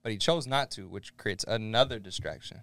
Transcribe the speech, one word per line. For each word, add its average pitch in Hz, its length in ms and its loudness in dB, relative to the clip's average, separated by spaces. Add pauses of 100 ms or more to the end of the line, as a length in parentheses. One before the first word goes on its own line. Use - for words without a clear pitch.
But 113 120 -4
he 104 40 -4
chose 160 300 2
not 135 240 0
to, 95 160 -10
which - 300 -12
creates 98 280 -2
another 113 540 4
distraction 80 640 -10